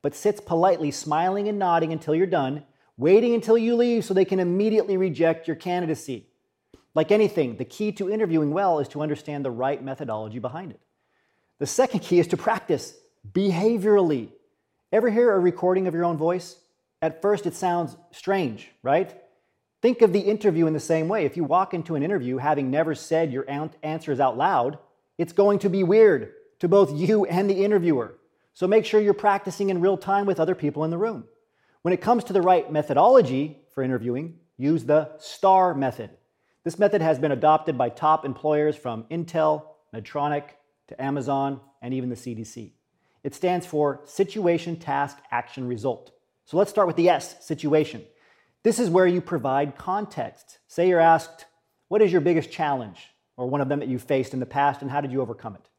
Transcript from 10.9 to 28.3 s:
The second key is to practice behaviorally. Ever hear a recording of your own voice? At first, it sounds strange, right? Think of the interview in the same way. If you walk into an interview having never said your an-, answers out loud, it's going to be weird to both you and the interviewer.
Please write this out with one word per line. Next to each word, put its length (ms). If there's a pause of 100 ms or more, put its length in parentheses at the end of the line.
The 60
second 360
key 180
is 80
to 100
practice 580 (380)
behaviorally. 960 (640)
Ever 160
hear 240
a 80
recording 460
of 80
your 100
own 140
voice? 380 (440)
At 220
first, 240
it 80
sounds 420 (140)
strange, 600 (120)
right? 320 (680)
Think 220
of 100
the 80
interview 460
in 80
the 60
same 280
way. 160
If 140
you 60
walk 280
into 220
an 80
interview 340
having 340
never 240
said 380
your 160
an-, 220 (120)
answers 380
out 160
loud, 420 (380)
it's 160
going 280
to 100
be 120
weird 500 (260)
to 100
both 260
you 300
and 240
the 160
interviewer. 540 (380)